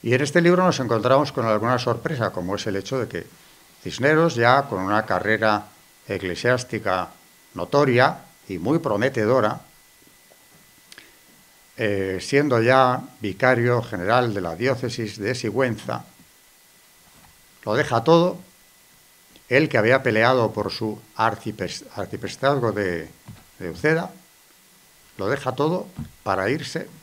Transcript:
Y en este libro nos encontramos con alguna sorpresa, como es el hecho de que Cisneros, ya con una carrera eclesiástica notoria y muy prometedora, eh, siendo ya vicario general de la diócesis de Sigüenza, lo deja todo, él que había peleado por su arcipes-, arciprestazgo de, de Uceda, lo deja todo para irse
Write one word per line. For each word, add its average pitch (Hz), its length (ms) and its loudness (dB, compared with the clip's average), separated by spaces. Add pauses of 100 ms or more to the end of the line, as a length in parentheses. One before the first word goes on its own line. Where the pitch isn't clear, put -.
Y 117 100 0
en 127 80 2
este 147 200 2
libro 180 220 4
nos 165 160 2
encontramos 123 520 2
con 123 140 -2
alguna 113 340 2
sorpresa, 117 520 -2
como 90 240 -4
es 104 120 -6
el 101 80 -4
hecho 98 240 -4
de 113 80 -4
que - 180 -8 (560)
Cisneros, 156 540 2
ya 120 280 6
con 107 180 -6
una 104 240 0
carrera 107 640 0 (400)
eclesiástica 95 1000 -2 (440)
notoria 131 640 2 (280)
y 95 100 -8
muy 120 220 0
prometedora, 117 840 0 (2250)
eh, 98 440 -2
siendo 139 400 2
ya 127 400 4 (180)
vicario 120 640 2
general 113 520 0
de 101 80 -4
la 82 140 -6
diócesis 117 600 -4
de 107 180 -4
Sigüenza, 113 720 -4 (1600)
lo 107 100 0
deja 123 280 0
todo, 170 340 4 (1080)
él 143 220 4
que - 80 0
había 120 260 4
peleado 117 480 2
por 101 200 -4
su 110 280 -8 (160)
arcipes-, 110 720 -4 (100)
arciprestazgo 117 800 -2
de, 90 360 -4 (500)
de 90 100 -8
Uceda, 160 420 -2 (1080)
lo 101 120 -2
deja 131 240 -4
todo 160 340 -2 (360)
para 95 260 0
irse - 400 -6 (140)